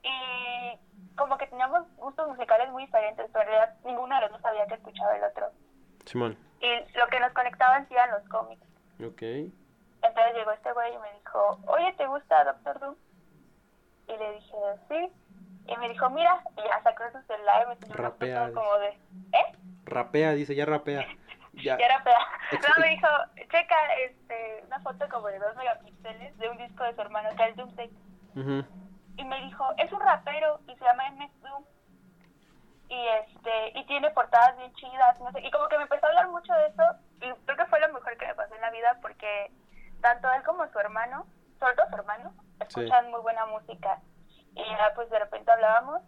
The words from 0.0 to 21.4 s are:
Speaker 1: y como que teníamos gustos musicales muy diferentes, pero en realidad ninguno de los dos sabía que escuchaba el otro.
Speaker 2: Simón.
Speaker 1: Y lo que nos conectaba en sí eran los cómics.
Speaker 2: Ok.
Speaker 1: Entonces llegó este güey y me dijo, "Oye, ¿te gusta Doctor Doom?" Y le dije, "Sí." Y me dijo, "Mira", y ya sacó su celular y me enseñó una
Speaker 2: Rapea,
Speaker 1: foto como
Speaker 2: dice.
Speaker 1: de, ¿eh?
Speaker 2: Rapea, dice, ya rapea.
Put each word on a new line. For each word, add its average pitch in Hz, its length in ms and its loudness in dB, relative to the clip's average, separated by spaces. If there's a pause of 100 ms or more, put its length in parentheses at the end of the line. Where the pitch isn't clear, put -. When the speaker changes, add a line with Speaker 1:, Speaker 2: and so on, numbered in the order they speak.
Speaker 1:
y 247 720 -10 (380)
como 277 220 -2
que 277 100 -8
teníamos 269 480 -2
gustos 294 320 -8
musicales 247 440 2
muy 262 140 -10
diferentes, 214 460 -2
pero 220 120 0
en 202 40 0
realidad 220 280 4 (100)
ninguno 254 300 -6
de 254 60 4
los 208 100 -2
dos - 100 -20
sabía 214 260 -2
que 220 80 -8
escuchaba 202 400 -2
el 208 80 -4
otro. 202 240 -4 (580)
Speaker 2:
Simón. 117 320 -4 (220)
Speaker 1:
Y 240 380 -4
lo 240 100 4
que 254 120 -2
nos 247 120 2
conectaba 254 460 4
en 277 100 -4
sí 262 80 -18
eran 247 160 4
los 202 180 -6
cómics. - 380 -8 (360)
Speaker 2:
Ok. 113 180 -12 (840)
Speaker 1:
Entonces 226 320 4
llegó 214 160 -4
este 240 220 -6
güey 240 200 -4
y 240 40 -12
me 214 160 -14
dijo, 208 540 -2
"Oye, 349 300 2
¿te 277 100 -2
gusta 262 360 2
Doctor 143 360 -4
Doom?" 277 160 -10 (1120)
Y 220 100 -10
le 214 160 -6
dije, 214 240 -16 (320)
"Sí." 339 200 -4 (580)
Y 240 100 -8
me 240 120 -8
dijo, 254 200 -2
"Mira", 339 340 2 (140)
y 214 100 -6
ya 214 140 0
sacó 233 300 2
su 262 160 -16
celular 214 360 4
y 240 40 0
me 240 60 -8
enseñó - 200 -16
una 120 160 -6
Speaker 2:
Rapea, 123 380 -4
Speaker 1:
foto 117 60 -10
como 208 260 2
Speaker 2:
dice. 202 180 -4 (340)
Speaker 1:
de, - 60 4
¿eh? - 200 0 (280)
Speaker 2:
Rapea, 147 480 0
dice, 147 220 -2
ya 147 100 6
rapea. 147 360 0 (520)